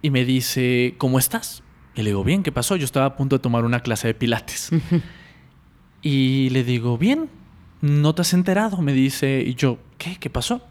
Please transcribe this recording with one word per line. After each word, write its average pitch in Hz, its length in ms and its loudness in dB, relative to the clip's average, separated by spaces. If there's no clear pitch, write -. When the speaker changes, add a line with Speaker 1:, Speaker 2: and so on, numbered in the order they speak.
Speaker 1:
y 151 80 0
me 127 140 2
dice, 123 720 0
"¿Cómo 131 220 2
estás?". - 440 -4
Y 113 80 -4
le 107 80 0
digo, 98 120 0
"Bien, 175 200 2
¿qué 151 100 -4
pasó?". 151 240 0
Yo 147 80 -2
estaba 135 220 0
a 135 100 -4
punto 135 180 0
de 131 60 0
tomar 117 240 2
una 120 160 0
clase 117 260 -2
de 113 60 0
pilates. - 580 -4
Speaker 2:
Ujú. 165 300 0
Speaker 1:
Y 135 440 2
le 127 160 0
digo, 120 320 0
"Bien, 277 320 0
¿no 147 340 2
te 175 100 -2
has 165 100 0
enterado?". 190 480 0
Me 143 100 0
dice, 135 540 2
y 123 100 -4
yo, 123 220 0
"¿Qué? - 220 -10
¿Qué - 100 -10
pasó?". 240 420 -4